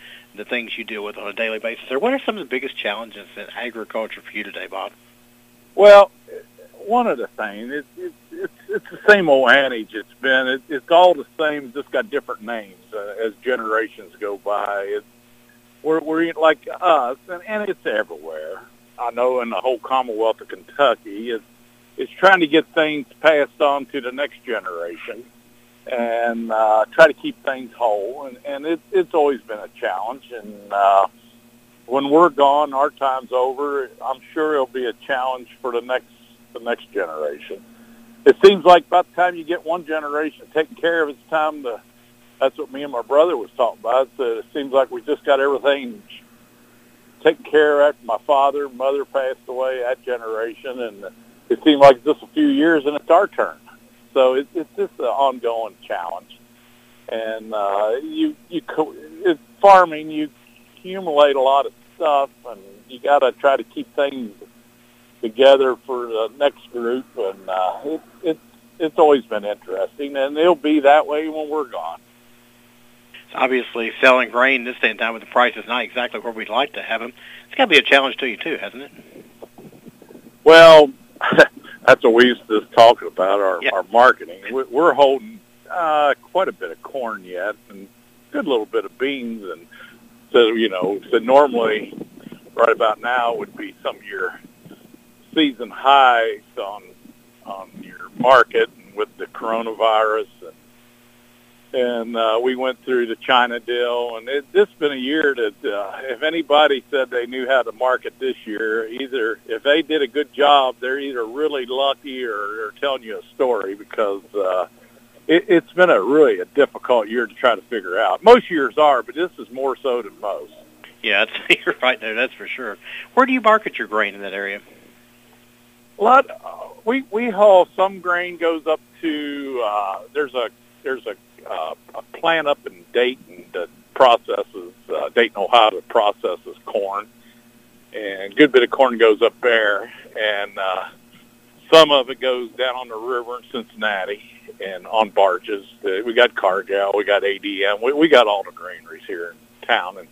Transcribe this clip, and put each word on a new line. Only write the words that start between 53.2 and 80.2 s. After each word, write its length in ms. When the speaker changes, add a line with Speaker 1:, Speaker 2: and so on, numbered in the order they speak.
Speaker 2:
turn. 300
So 220
it, 180
it's 240
just 220
an 60
ongoing 680
challenge. 540
And, 440
uh, 500
you, 320
you 140
co-, 340
it's 160
farming, 520
you 180
accumulate 580
a 60
lot 240
of 80
stuff, 340
and 120
you 100
gotta 320
try 260
to 60
keep 320
things 380
together 640
for 220
the 300
next 340
group, 340
and, 320
uh, 360
it, 160
it, 180
it's 200
always 240
been 220
interesting, 720
and 200
it'll 180
be 260
that 260
way 220
when 200
we're 200
gone. 300
Speaker 1:
So 60
obviously, 640
selling 300
grain 340
this 140
day 100
and 100
time 140
with 80
the 80
prices 380
not 160
exactly 360
where 140
we'd 160
like 240
to 80
have 200
'em, 120
it's 80
gotta 140
be 80
a 40
challenge 360
to 100
you 100
too, 220
hasn't 240
it? 80